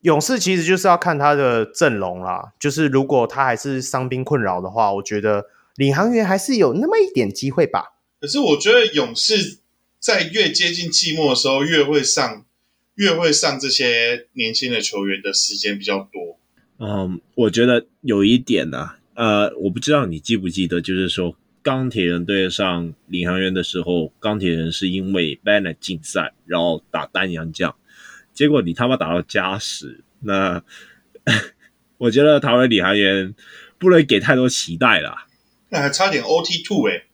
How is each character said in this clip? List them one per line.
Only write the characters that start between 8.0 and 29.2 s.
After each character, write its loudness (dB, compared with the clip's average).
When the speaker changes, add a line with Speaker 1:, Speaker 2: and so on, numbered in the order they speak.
Speaker 2:
可 -12
是 -2
我 4
觉 2
得 6
勇 -2
士 -2
在 0
越 -2
接 0
近 -6
季 0
末 2
的 2
时 0
候， 2
越 2
会 2
上， -2
越 2
会 2
上 0
这 -6
些 0
年 -4
轻 -2
的 -2
球 -4
员 -4
的 -6
时 -2
间 -4
比 -10
较 -2
多。 -14
Speaker 3:
嗯， -4
我 4
觉 2
得 2
有 2
一 6
点 -2
啊， -10
呃， 0
我 -2
不 -6
知 -2
道 2
你 -6
记 -2
不 -2
记 -2
得， -2
就 -4
是 -2
说 -4
钢 -2
铁 -2
人 0
对 0
上 -4
领 -4
航 -2
员 -2
的 -2
时 -4
候， -2
钢 -2
铁 0
人 -2
是 -4
因 -4
为 -2
Bennett 0
禁 -8
赛， -6
然 -2
后 0
打 -6
单 -4
阳 -8
将， -4
结 4
果 4
你 -2
他 -2
妈 2
打 -2
到 0